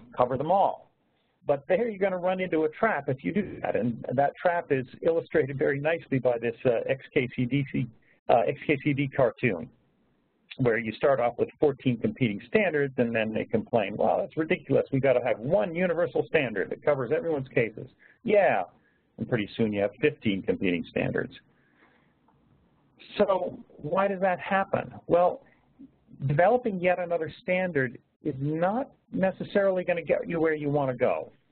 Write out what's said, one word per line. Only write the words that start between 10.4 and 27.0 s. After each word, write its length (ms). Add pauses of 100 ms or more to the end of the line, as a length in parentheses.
where 200
you 160
start 260
off 180
with 120 (100)
fourteen 380
competing 500
standards, 500
and 180
then 180
they 120
complain, 500
"Well, 240
that's 180
ridiculous. 540
We 80
gotta 240
have 140
one 380
universal 520
standard 440
that 120
covers 320
everyone's 340
cases." 380 (360)
Yeah, 400 (560)
and 100
pretty 260
soon 180
you 80
have 100 (100)
fifteen 400
competing 480
standards. 440 (1900)
So 400 (220)
why 260
does 140
that 180
happen? 540 (120)
Well, 380 (840)
developing 540
yet 180
another 340 (120)